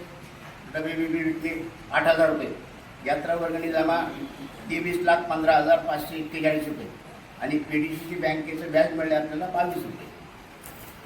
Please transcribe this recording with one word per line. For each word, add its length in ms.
डबे 200
बिबे 300
विकले 480
आठ 120
हजार 260
रुपये, 200
यात्रा 300
वर्गणी 360
जमा 300
तेवीस 320
लाख 160
पंधरा 400
हजार 200
पाचशे 380
एक्केचाळीस 520
रुपये, 200
आणि 160
पीडीसीसी 580
बँकेचं 540
व्याज 240
मिळाले 220
आपल्याला 320
बावीस 360
रुपये. 260